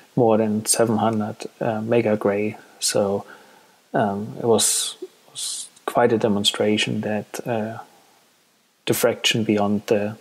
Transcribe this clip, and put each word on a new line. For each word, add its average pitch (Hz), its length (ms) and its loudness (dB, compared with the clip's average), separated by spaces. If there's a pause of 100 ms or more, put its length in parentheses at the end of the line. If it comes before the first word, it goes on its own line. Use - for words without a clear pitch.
(160)
more 113 240 4
than 107 260 0
seven 113 320 2
hundred, 110 480 -2 (160)
uh, 110 200 -2
megagray. 107 760 0 (220)
So, 101 440 -2 (720)
um, 107 460 -2
it - 60 -6
was, - 520 2 (320)
was - 400 -10 (160)
quite 120 260 2
a 113 60 2
demonstration 107 840 0
that, 107 460 -6
uh, 113 300 -4 (1080)
diffraction 117 560 2
beyond 104 420 2
the, 107 360 0